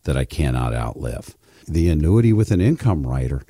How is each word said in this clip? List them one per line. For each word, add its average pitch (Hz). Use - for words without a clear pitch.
that 71
I 65
cannot 62
outlive? 58
The 82
annuity 90
with 107
an 90
income 101
rider 64